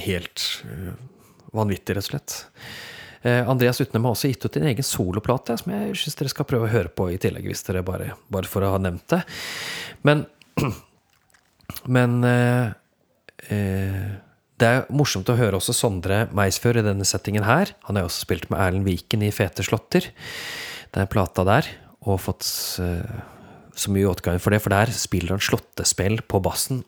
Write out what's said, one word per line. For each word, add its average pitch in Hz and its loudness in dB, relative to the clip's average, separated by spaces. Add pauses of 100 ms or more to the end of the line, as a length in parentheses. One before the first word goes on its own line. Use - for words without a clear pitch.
helt, - -4 (240)
øh, 87 -10 (580)
vanvittig, 104 0
rett 101 -4
og - -8
slett. - -8 (880)
Eh, 123 4
Andreas 123 4
Utnem 113 0
har 113 2
også 139 0
gitt - -6
ut 117 -2
en 156 2
egen 135 -2
soloplate, 117 -2
som 180 -6
jeg 208 -4
synes - -6
dere 139 -4
skal - -4
prøve 117 2
å 107 0
høre 92 2
på 90 -2
i 92 -6
tillegg, 92 -2
hvis 95 -6
dere 92 0
bare, 92 -6 (160)
bare 95 -2
for 98 0
å 98 2
ha 95 2
nevnt 92 -2
det. 175 2 (840)
Men, 147 4 (320)
<clears throat> 131 0 (1120)
men, 123 4
eh, 123 4 (800)
eh, 95 -2 (520)
det 117 6
er 123 4
morsomt 127 0
å 120 4
høre 101 4
også - -2
Sondre 98 2 (100)
Meisfjord 104 2
i 104 2
denne 98 0
settingen 101 0
her. 156 4 (120)
Han 104 -2
har 87 2
jo - -4
også - -6
spilt 87 -2
med 95 -2
Erlend 95 2
Viken 98 0
i 104 2
Fete - 0
Slåtter. - 0 (840)
Den 98 2
plata 95 2
der, 113 4 (340)
og 98 0
fått, - -4 (340)
eh, 87 -4 (600)
så 104 -2
mye 98 4
åtgang 87 0
for - 2
det, 107 4
for 98 2
der 107 4
spiller 90 -2
han 101 -4
slåttespill - -2
på 98 2
bassen 120 -2